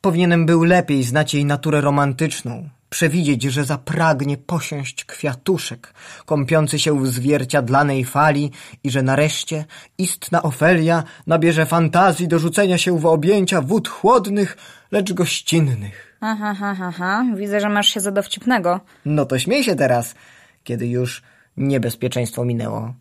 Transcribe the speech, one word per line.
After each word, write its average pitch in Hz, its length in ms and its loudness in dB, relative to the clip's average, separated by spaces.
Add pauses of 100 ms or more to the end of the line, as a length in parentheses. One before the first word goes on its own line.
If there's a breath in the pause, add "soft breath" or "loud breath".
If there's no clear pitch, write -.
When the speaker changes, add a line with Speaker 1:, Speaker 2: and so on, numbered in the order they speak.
Speaker 1:
Powinienem 170 460 2
był 165 180 4
lepiej 165 400 2
znać 143 300 0
jej 143 100 0
naturę 147 360 0
romantyczną, 143 880 -2 (220)
przewidzieć, 147 520 0
że 139 220 -2
zapragnie 143 720 -2
posiąść 143 680 -8
kwiatuszek, - 920 -6 (320 loud breath)
kąpiący 151 520 0
się 147 220 0
w 131 60 0
zwierciadlanej 135 1000 0
fali 143 460 0 (340 loud breath)
i 139 60 -2
że 131 120 0
nareszcie 151 600 0 (340 loud breath)
istna - 440 -2
Ofelia 160 600 2 (240 loud breath)
nabierze 160 400 4
fantazji 170 640 2
do 165 100 2
rzucenia 175 400 2
się 175 200 0
w 151 80 0
objęcia 175 560 2
wód 175 260 0
chłodnych, 202 680 2 (340 loud breath)
lecz 202 220 0
gościnnych. 143 1080 -2
Speaker 2:
Aha, 214 300 -4
aha, 202 200 -4
aha, 190 180 -6
aha. 185 360 -2 (120)
Widzę, 202 240 -2
że 202 80 -2
masz 208 200 2
się 220 120 -4
za 196 100 -4
dowcipnego. 196 680 0 (240 soft breath)
Speaker 1:
No 147 220 0
to 131 120 -2
śmiej 240 260 0
się 202 120 0
teraz, 123 380 0 (500 soft breath)
kiedy 120 220 -6
już 123 360 -4 (340 soft breath)
niebezpieczeństwo 123 880 -2
minęło. 113 560 -6